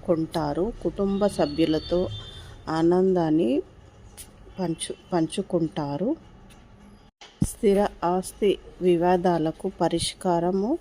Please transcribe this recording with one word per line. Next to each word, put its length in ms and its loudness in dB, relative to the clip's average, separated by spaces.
కొంటారు. 680 0
కుటుంబ 440 0
సభ్యులతో 840 0
ఆనందాన్ని 920 2
పంచు-, 360 -4
పంచుకుంటారు. 1040 -2
స్థిర 420 2
ఆస్తి 540 0
వివాదాలకు 1000 2
పరిష్కారము 1000 0